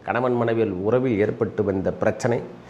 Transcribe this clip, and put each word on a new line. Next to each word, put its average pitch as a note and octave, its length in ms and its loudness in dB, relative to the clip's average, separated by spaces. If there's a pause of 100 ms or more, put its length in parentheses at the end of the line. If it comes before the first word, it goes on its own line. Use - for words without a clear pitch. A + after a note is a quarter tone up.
கணவன் B2 300 0
மனைவியில் A#2 380 2
உறவில் A2 480 2
ஏற்பட்டு G#2 440 0
வந்த F#2+ 280 0
பிரச்சனை, - 500 0 (280)